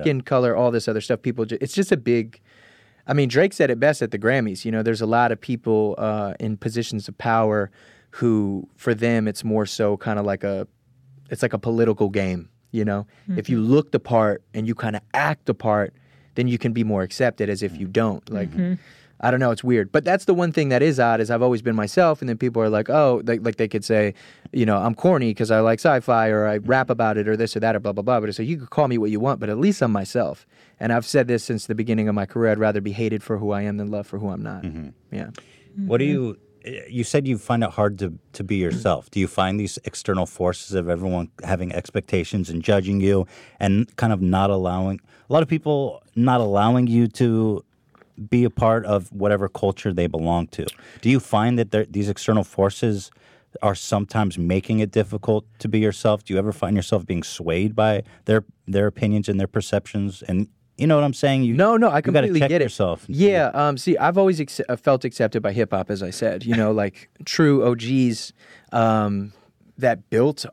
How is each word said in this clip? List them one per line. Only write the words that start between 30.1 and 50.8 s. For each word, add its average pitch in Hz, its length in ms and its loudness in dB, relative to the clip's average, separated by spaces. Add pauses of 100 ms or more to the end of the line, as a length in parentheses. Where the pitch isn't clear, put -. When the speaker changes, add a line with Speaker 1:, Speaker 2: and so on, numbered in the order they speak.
Speaker 1:
And 117 140 -2
I've 117 140 0
said 131 220 2
this 117 160 0
since 113 220 -4
the 113 80 -4
beginning 110 360 0
of 101 40 0
my 101 120 0
career, 113 260 2
I'd 104 60 0
rather 107 240 2
be 101 100 -6
hated 107 300 -2
for 107 160 -4
who 104 140 -2
I 101 100 -2
am 104 160 -4
than 104 120 -6
loved 101 160 -6
for 98 120 -10
who 104 100 -6
I'm 92 140 -8
not. 95 220 -10
Speaker 3:
Mm-hmm. 80 240 -10 (220)
Speaker 1:
Yeah. - 200 -10 (560)
Speaker 3:
What 120 100 2
do 131 80 2
Speaker 2:
Mm-hmm. 143 80 0 (560)
Speaker 3:
you, - 220 -12
you 120 120 -4
said 139 240 0
you 123 120 0
find 117 260 0
it 98 60 -2
hard 104 300 0
to, 90 120 -4 (220)
to 101 100 -8
be 98 120 -2
yourself. 87 540 -2
Do - 80 -4
you 90 100 2
find 95 300 -2
these 101 280 -6
external 92 400 -4
forces - 480 -4
of 87 160 -2
everyone 87 400 -4 (120)
having 90 300 -4
expectations 90 800 -4
and 82 120 -6
judging 98 380 2
you 95 260 2 (340)
and 101 360 0
kind 113 160 0
of 95 80 -2
not 95 300 2
allowing, 95 500 -2 (300)
a - 20 -4
lot 156 100 6
of 147 60 -2
people 147 540 -2 (120)
not 123 280 4
allowing 110 440 4
you 117 220 4
to 110 560 0 (640)
be 120 140 4
a 113 60 2
part 113 360 2
of 101 260 0
whatever 101 340 0
culture 98 460 -2
they 87 140 0
belong 82 400 0
to? - 180 -10 (380)